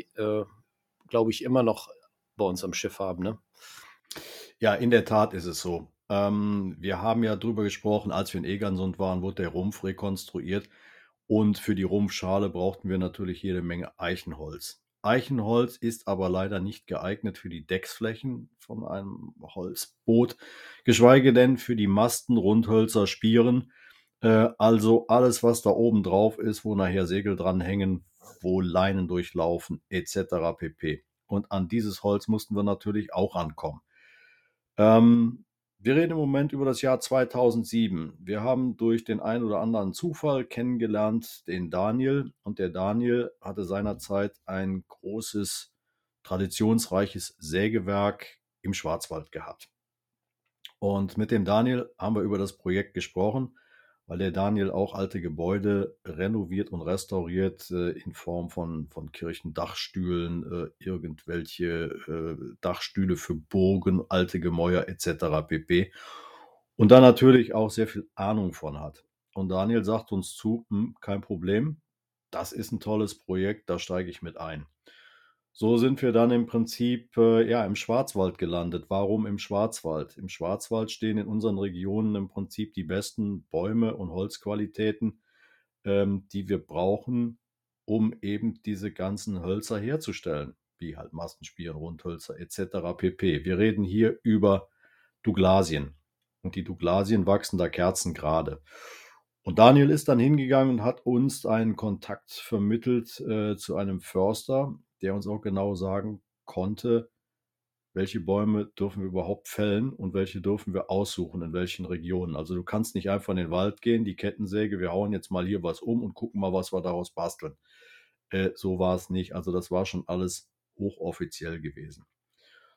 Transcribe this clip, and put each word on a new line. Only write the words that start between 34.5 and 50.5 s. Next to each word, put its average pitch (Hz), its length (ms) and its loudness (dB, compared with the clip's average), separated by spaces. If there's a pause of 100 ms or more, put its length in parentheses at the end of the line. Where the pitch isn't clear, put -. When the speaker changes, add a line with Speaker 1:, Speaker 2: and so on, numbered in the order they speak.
Speaker 2:
Ähm, 117 680 8 (340)
wir 127 160 2
reden 165 160 4
im 165 60 -4
Moment 143 360 0
über 139 120 -2
das 131 180 -2
Jahr 131 160 4
zweitausendsieben. 117 1200 0
Wir 98 220 -6
haben 127 360 0
durch 113 280 2
den 110 160 -4
ein 117 240 -2
oder 104 160 0
anderen 107 320 0
Zufall 147 520 -2
kennengelernt 113 1000 -2
den 87 240 -6
Daniel. 127 600 0 (100)
Und 101 160 -8
der 92 120 -2
Daniel 117 600 0 (100)
hatte 101 240 -8
seinerzeit 101 800 -4
ein 95 440 -4
großes, - 840 -8 (520)
traditionsreiches 98 1120 0
Sägewerk 101 1040 -2 (220)
im 95 120 -4
Schwarzwald 80 560 -8
gehabt. - 400 -16 (1080)